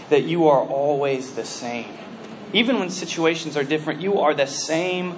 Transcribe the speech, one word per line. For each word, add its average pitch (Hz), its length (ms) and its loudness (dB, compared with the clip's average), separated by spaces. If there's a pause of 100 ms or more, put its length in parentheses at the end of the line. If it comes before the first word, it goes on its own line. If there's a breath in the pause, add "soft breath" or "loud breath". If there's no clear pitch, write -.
that 143 120 6
you 165 260 4
are 135 140 8
always 139 720 0
the 113 100 -6
same. 120 460 -8 (640)
Even 233 240 4
when 180 140 -2
situations 165 680 -2
are 143 60 2
different, 151 380 -2
you 196 180 0
are 147 160 4
the 143 100 2
same 180 720 -2